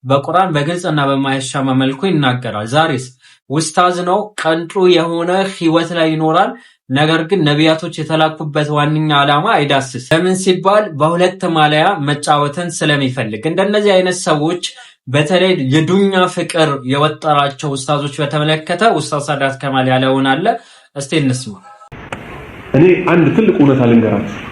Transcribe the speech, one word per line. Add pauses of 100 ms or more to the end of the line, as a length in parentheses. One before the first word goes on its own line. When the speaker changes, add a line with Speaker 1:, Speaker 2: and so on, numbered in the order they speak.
Speaker 1:
በቁርአን
በግልጽና
በማያሻማ
መልኩ
ይናገራል።
ዛሬስ (420)
ኡስታዝ
ነው፣ (180)
ቀንጡ (140)
የሆነ (180)
ህይወት
ላይ
ይኖራል። (380)
ነገር
ግን
ነቢያቶች
የተላኩበት
ዋነኛ
ዓላማ
አይዳስስ።
ለምን
ሲባል
በሁለት
ማሊያ (180)
መጫወትን
ስለሚፈልግ።
እንደነዚህ
አይነት
ሰዎች (440)
በተለይ (140)
የዱኛ (140)
ፍቅር (180)
የወጠራቸው
ኡስታዞች
በተመለከተ
ኡስታዝ
ሳዳት
ከማል
ያለውን
አለ፣ (500)
እስቲ
እንስማ። (1160)
Speaker 2:
እኔ (220)
አንድ
ትልቅ
እውነታ
ልንገራችሁ። (140)